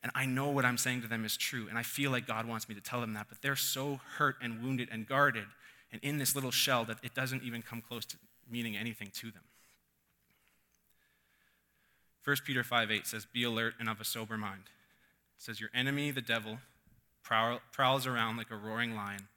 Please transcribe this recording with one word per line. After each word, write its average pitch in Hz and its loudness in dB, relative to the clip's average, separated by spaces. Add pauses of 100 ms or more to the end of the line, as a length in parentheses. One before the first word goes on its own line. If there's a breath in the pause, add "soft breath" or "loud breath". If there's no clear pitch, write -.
and 123 -4
I 135 0
know 135 2
what 139 4
I'm 123 6
saying 123 0
to 113 -8
them 113 0
is 107 0
true, 113 -2
and 101 -4
I 117 0
feel 139 0
like 123 2
God 113 -2
wants 117 -6
me 110 -8
to 101 -12
tell 123 -2
them 113 -2
that, 107 -6
but - -20
they're 139 0
so 135 -2 (180)
hurt 139 4
and 117 -4
wounded 123 0
and 110 -6
guarded 135 4 (440 loud breath)
and 113 -14
in 143 -2
this 135 2
little 135 0
shell 123 4
that 113 -6
it 120 -8
doesn't 131 -2
even 117 -6
come 117 -10
close 113 -8
to - -12 (320)
meaning 117 -2
anything 110 -6
to 110 -8
them. 95 -20 (2750 soft breath)
First 139 2
Peter 127 2
five 117 2
eight 107 0
says, 110 -6
"Be 120 -2
alert 113 0
and 113 -2
of 110 -2
a 110 -8
sober 110 -4
mind." 98 -6 (760 soft breath)
It - -20
says, 107 -10
"Your 110 -8
enemy, 143 2
the 135 -4
devil, 113 -2 (640)
prowl-, 117 4 (100)
prowls 131 4
around 117 2
like 113 -8
a 113 -8
roaring 113 -2
lion 101 -6